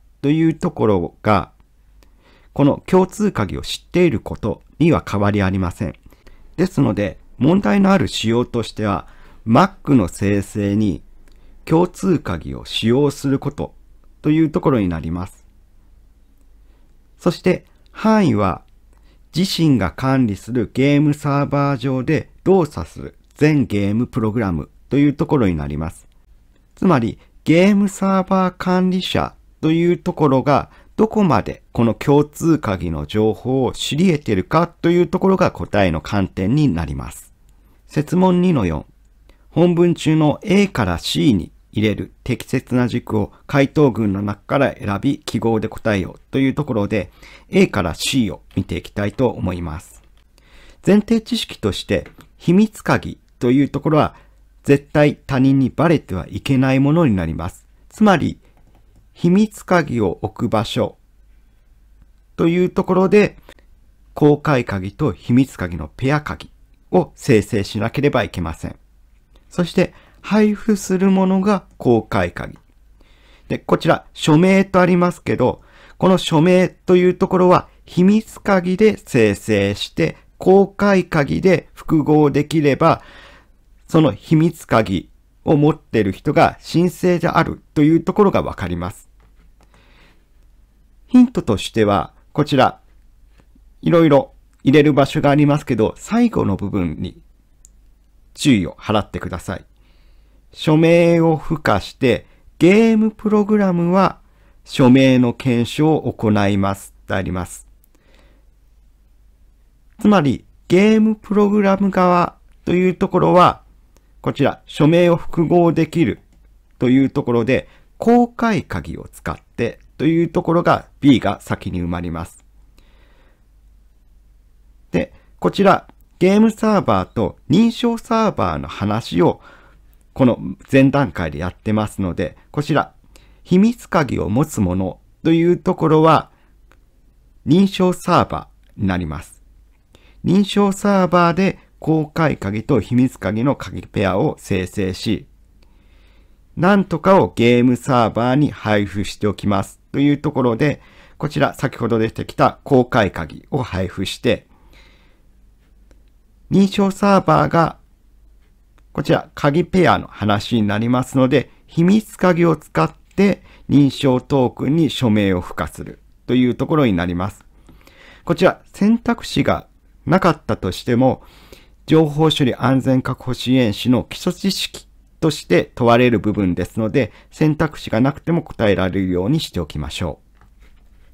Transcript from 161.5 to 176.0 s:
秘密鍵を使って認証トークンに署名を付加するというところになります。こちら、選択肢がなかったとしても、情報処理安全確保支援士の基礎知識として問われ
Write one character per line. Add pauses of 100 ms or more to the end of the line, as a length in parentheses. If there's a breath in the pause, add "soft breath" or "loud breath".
秘
密
鍵
を
使
っ (220)
て (260 soft breath)
認
証
ト
ー
ク
ン
に
署
名
を
付
加
す
る (260)
と
い
う
と
こ
ろ
に
な
り
ま
す。 (800 soft breath)
こ
ち
ら、
選
択
肢
が (380)
な
か
っ
た
と
し
て
も、 (640 soft breath)
情
報
処
理
安
全
確
保
支
援
士
の
基
礎
知
識 (320)
と
し
て
問
わ
れ